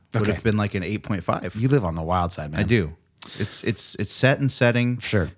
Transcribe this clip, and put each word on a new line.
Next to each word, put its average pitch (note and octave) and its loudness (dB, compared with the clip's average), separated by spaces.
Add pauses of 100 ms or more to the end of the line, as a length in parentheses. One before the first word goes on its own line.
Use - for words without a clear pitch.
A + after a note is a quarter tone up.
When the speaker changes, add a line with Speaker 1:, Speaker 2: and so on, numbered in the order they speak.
(140)
Speaker 1:
would A2 2
Speaker 2:
Okay. G#2 2
Speaker 1:
have - -6
been, G#2+ 2
like, G#2 0
an F#2 -2
eight G#2 -4
point G2 -4
five. - -4
Speaker 2:
You A#2 0
live C3 4
on E2 0
the D#2+ -4
wild F2 0
side, D2+ -8
man. E2 -4
Speaker 1:
I - 4
do. G2 2 (460)
It's, - -6
it's, - -4
it's G2+ -4
set C3+ 4
and C#3 2
setting. A#2+ 2
Speaker 2:
Sure. F2 0